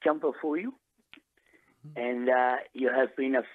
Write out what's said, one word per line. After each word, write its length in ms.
jumper 280
for 160
you. 160
And, 340
uh, 260
you 160
have 260
been 200
a 80